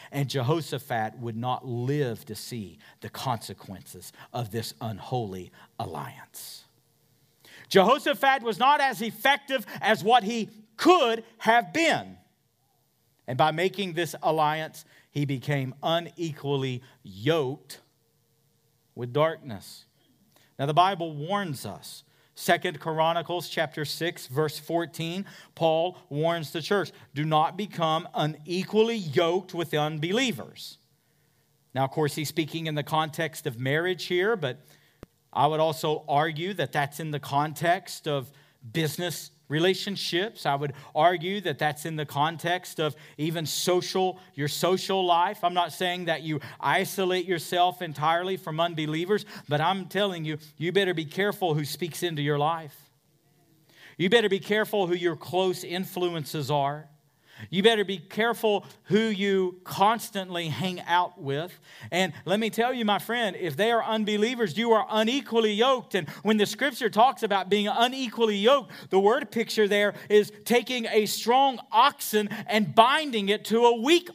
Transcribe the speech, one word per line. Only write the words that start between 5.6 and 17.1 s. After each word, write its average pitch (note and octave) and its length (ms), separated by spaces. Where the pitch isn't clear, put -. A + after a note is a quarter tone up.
alliance. - 840
Jehoshaphat C4+ 760
was G#3+ 160
not C#4+ 220
as A#3+ 200
effective C4+ 640
as F#3+ 220
what A#3 200
he A3 260
could C4 480
have A3+ 340
been. D3 460
And B2 100
by D#3 140
making F#3 420
this D#3+ 300
alliance, D#3 600
he D3 140
became C3+ 580
unequally C#3+ 960
yoked C3 760